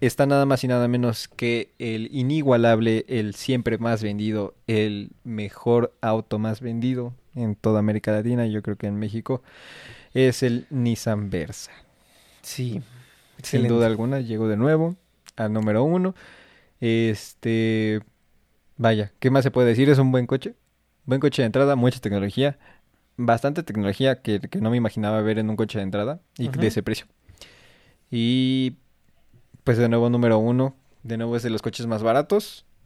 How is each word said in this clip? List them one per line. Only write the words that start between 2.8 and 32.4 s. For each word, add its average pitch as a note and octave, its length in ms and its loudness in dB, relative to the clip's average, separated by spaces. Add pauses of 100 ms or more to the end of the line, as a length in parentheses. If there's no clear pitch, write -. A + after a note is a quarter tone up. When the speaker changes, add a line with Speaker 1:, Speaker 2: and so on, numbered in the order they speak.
Speaker 1:
el G#2+ 280 -4
siempre A#2+ 420 -2
más A2+ 240 -2
vendido, G#2 540 -4 (100)
el G#2+ 460 -2 (120)
mejor A#2 800 -2
auto A2 380 -2
más A2 220 -4
vendido A#2+ 520 -4 (220)
en A2+ 180 -2
toda A2 240 0
América G#2+ 340 0
Latina A#2 360 0
y A2 40 -2
yo G#2+ 120 -4
creo G#2 120 -6
que G#2 120 -8
en G2+ 100 -4
México, A2 460 -6 (720)
es C3 260 2
el B2 300 0
Nissan A2+ 580 -2
Versa. F2 420 -8 (680)
Speaker 2:
Sí, B2 300 -8
Speaker 1:
Sin A2+ 120 -8 (540)
Speaker 2:
excelente. A#2+ 380 0
Speaker 1:
duda A#2 100 4
alguna, A2+ 340 0
llegó A2+ 280 -2
de G#2+ 100 0
nuevo D#3 380 2 (400)
al G#2+ 180 -2
número G#2+ 300 2
uno. F#3 320 0 (680)
Este, A2+ 1200 0 (760)
vaya, A2 420 0
¿qué C3 100 2
más C3+ 140 4
se C3+ 80 2
puede B2+ 160 4
decir? B2 240 4
Es C#3 80 6
un C3 120 4
buen B2+ 140 2
coche. C3+ 300 -6 (500)
Buen C3 160 0
coche C#3 220 2
de - 20 2
entrada, C3+ 300 2
mucha B2 240 2
tecnología. G#2 580 -2 (640)
Bastante C#3 420 0
tecnología G#2+ 580 -2
que, G#2 180 -2
que G2 220 -8
no A2 80 0
me A#2+ 80 2
imaginaba A2 420 0
ver G#2+ 200 0
en A2 100 -2
un G#2+ 80 -4
coche G#2+ 200 -2
de G2+ 60 -4
entrada G#2 380 -4 (160)
y B2 100 -4
Speaker 2:
Ujú. C3+ 140 -6
Speaker 1:
de A2 60 2
ese G#2+ 140 -2
precio. A2 240 -4 (1040)
Y, C3 680 0 (880)
pues, A#2+ 120 4
de A#2+ 120 4
nuevo, A#2 200 4
número A#2+ 280 4
uno. B2 360 2 (300)
De A2+ 140 -8
nuevo, A#2 180 -4
es A2+ 80 -4
de A#2+ 60 -2
los A2 120 -4
coches A2+ 240 -6
más A2+ 160 -2
baratos. D3 640 0 (200)